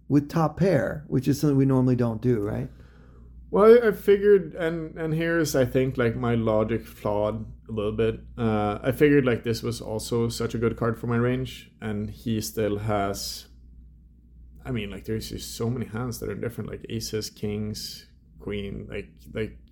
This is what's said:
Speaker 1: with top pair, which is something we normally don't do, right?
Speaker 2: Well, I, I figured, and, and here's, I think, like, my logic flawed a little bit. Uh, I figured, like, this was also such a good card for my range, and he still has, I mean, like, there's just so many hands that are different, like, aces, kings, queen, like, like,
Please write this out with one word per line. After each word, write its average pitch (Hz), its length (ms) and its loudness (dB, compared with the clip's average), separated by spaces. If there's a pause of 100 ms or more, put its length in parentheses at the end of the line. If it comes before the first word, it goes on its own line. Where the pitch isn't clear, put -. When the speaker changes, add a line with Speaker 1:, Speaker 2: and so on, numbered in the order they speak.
Speaker 1:
with 143 220 4
top 160 260 0
pair, 160 520 2
which 139 200 0
is 135 120 2
something 147 160 4
we 135 100 4
normally 127 300 4
don't 117 260 -2
do, 123 180 2
right? 113 300 -4 (800)
Speaker 2:
Well, 226 340 8
I, 220 40 4
I - 20 4
figured, 196 640 4
and, 165 420 -4
and 160 160 -2
here's, 165 420 0
I 131 120 4
think, 131 320 0
like, 117 180 2
my 120 200 0
logic 110 500 0
flawed 107 580 -2 (240)
a 110 40 -10
little 107 200 -2
bit. 110 280 0 (180)
Uh, 107 440 0
I 139 100 0
figured, 143 340 6
like, 117 160 0
this 113 200 -4
was 117 200 -6
also 117 480 -2
such 117 240 -6
a 117 40 -2
good 113 200 0
card 117 200 -2
for - 100 -8
my 117 100 0
range, 127 520 -4 (120)
and 107 260 -6
he 110 320 -4
still 104 380 -2
has, 101 720 -4 (1160)
I 131 60 -10
mean, 107 200 -6
like, 98 140 -12
there's 110 240 -6
just - 280 -10
so 117 120 -4
many 120 180 -4
hands 113 340 -8
that 107 100 -6
are 101 60 -6
different, 107 340 -8
like, - 180 -12
aces, 110 400 -6
kings, 107 800 -8 (320)
queen, 104 500 -8
like, 104 220 -10 (240)
like, 110 240 -6 (140)